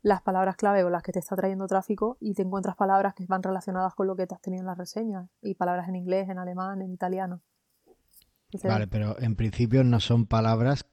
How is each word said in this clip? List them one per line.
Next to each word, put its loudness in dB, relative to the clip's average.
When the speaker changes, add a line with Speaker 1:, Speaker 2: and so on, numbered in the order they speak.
Speaker 1:
las 4
palabras 0
clave 4
o 2
las -2
que -8
te -2
está -6
trayendo -2
tráfico -2
y -4
te -2
encuentras -2
palabras 4
que -10
van -2
relacionadas -4
con 0
lo -2
que -2
te -12
has -20
tenido -8
en -8
las -8
reseñas -8
y -6
palabras 0
en -4
inglés, -2
en -6
alemán, -6
en -8
italiano. -4
Entonces -2
Speaker 2:
Vale, 2
pero -2
en 2
principio 4
no 6
son 4
palabras 2